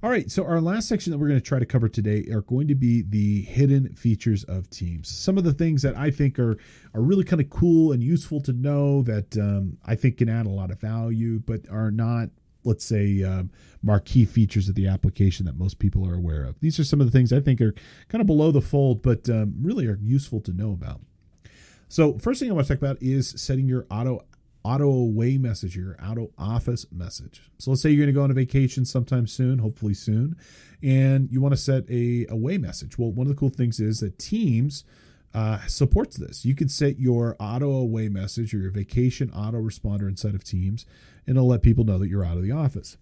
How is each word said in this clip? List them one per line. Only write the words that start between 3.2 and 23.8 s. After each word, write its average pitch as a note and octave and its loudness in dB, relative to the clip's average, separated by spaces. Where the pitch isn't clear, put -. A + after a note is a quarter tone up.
hidden C#3 2
features G#2+ 0
of F#2 -8
Teams. E2+ -8
Some - -2
of F#3 0
the D#3 2
things D3+ 0
that C3+ -2
I C#3+ -2
think C#3 0
are, A2+ 2
are A2+ -2
really F#3 2
kinda D#3 0
cool D#3+ 4
and A#2+ 0
useful D3+ -2
to C#3 -4
know C#3 0
that, G#2+ -2
um, G2+ -2
I A2 -2
think A#2+ 0
can A#2 2
add A2+ -2
a - -4
lot F#2+ -6
of F#2 -10
value, A2+ -4
but A2+ -8
are A2 -2
not, A2+ -2
let's A2+ 0
say, G2+ 2
um, F#2 -2
marquee G#2 4
features G2+ 2
of F#2+ -2
the F#2+ 2
application F#2+ 2
that C#2 -6
most F#2 -2
people F#2+ 0
are F2 -2
aware E2 -2
of. B1+ -8
These D#3 -2
are D3+ 2
some D3 2
of C3+ 6
the A#2 2
things B2 6
I C3 4
think C3+ 2
are G#2+ 2
kinda A3+ 0
below D#3 4
the C#3+ 4
fold, C3+ 2
but, A#2+ 2
um, A2 0
really F3+ -2
are G#2 -2
useful A#2 -2
to F#2+ -6
know G#2 -4
about. E2+ -10
So D3+ 2
first B3 -2
thing B3+ -2
I G#3 -2
wanna C#3+ 0
talk C3+ 0
about C3+ -4
is C3 0
setting C3 -2
your B2+ -2